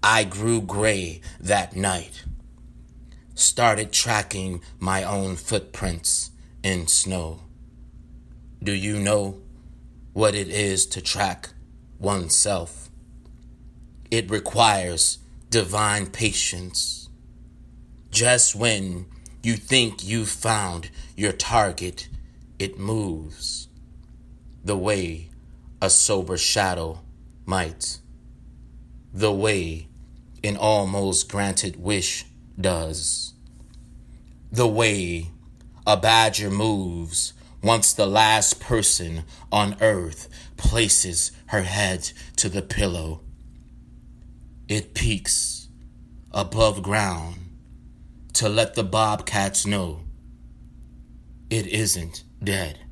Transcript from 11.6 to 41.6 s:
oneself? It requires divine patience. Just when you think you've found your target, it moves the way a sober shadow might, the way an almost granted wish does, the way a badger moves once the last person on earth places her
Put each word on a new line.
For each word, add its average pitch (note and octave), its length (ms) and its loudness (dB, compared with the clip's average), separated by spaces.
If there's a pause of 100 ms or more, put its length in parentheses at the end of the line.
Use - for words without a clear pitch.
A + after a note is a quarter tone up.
oneself? F#2+ 920 0 (1200)
It A2+ 220 -2
requires G2 880 2 (300)
divine G#2 580 2
patience. - 1000 -4 (1000)
Just A#2+ 460 4
when G2 500 -2 (380)
you A2+ 120 2
think A2+ 480 0
you've G#2+ 260 -2
found F#2+ 600 -2 (260)
your G2+ 160 0
target, F#2 800 0 (480)
it F#2+ 200 -6
moves F#2+ 880 -6 (960)
the G2 140 -2
way F2+ 520 -2 (520)
a F#2+ 80 0
sober F#2 480 2
shadow E2+ 640 0 (460)
might, F2 520 -4 (1160)
the G#2 180 2
way F#2+ 560 0 (560)
an G2+ 140 -2
almost G2 720 2
granted F#2+ 500 -2
wish F#2+ 440 -2 (340)
does, D#2+ 760 -2 (1160)
the A#2+ 160 4
way F#2+ 600 2 (580)
a G#2+ 80 8
badger G#2 560 4
moves F#2 840 -2 (300)
once - 300 4
the G#2 140 4
last A2 520 6
person E2+ 640 0 (280)
on G2+ 300 2
earth F#2 460 2 (300)
places G2 760 2 (160)
her G#2 140 0